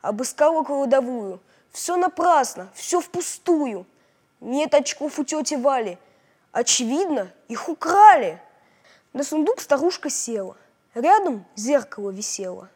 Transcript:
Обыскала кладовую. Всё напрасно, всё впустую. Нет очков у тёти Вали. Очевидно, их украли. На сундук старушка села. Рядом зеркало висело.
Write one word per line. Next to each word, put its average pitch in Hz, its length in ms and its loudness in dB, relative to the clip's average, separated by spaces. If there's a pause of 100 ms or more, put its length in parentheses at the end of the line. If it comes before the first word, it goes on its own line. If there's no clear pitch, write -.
Обыскала 294 600 0
кладовую. 247 760 -2 (300)
Всё - 260 -6
напрасно, 339 800 0
всё - 260 -2
впустую. 294 840 -4 (540)
Нет 277 340 -2
очков 294 440 0
у 285 60 -2
тёти 302 300 -4
Вали. 240 440 -2 (540)
Очевидно, 247 800 -2 (180)
их 233 200 -10
украли. 330 720 6 (720)
На 269 120 -4
сундук 311 360 0
старушка 294 500 0
села. 196 460 -8 (380)
Рядом 302 500 2 (120)
зеркало 220 540 -2
висело. 190 640 -10